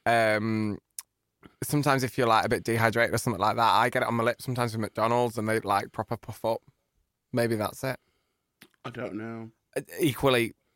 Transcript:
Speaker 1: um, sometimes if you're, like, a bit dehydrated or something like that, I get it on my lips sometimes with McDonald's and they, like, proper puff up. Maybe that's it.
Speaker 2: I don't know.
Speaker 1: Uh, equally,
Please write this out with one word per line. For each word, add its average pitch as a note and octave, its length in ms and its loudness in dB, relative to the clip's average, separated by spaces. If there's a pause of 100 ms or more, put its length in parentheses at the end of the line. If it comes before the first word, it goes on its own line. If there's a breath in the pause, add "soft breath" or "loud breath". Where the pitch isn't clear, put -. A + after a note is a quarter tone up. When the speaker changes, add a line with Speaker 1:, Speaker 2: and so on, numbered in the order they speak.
Speaker 1:
um, A2 720 2 (840)
sometimes C#3 420 0
if B2 140 -6
you're, B2 80 2
like, A2 180 4
a A2 60 0
bit G#2 140 -2
dehydrated A2+ 500 2
or A2 40 2
something G2+ 220 -2
like G#2 160 2
that, A2+ 160 4
I A2+ 160 4
get B2 140 0
it A2+ 60 -2
on A#2 60 -2
my A2+ 100 0
lips A#2 200 0
sometimes A#2+ 280 -4
with A2+ 100 -4
McDonald's A2+ 560 0
and G#2+ 100 -4
they, A2 120 2
like, G2+ 300 0
proper A2+ 280 -6
puff - 260 -14
up. A2+ 160 0 (720)
Maybe A#2 240 0
that's - 260 -4
it. C3 140 -6 (880)
Speaker 2:
I C3 60 -8
don't A#2 240 -10
know. A2+ 340 -10 (280)
Speaker 1:
Uh, C3+ 60 -6 (180)
equally, B2+ 540 2 (220)